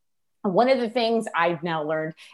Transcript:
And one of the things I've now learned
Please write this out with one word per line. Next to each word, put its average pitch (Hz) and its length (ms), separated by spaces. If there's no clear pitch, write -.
And 190 100
one 233 160
of 262 80
the 240 100
things 226 460
I've 170 300
now 165 180
learned 156 320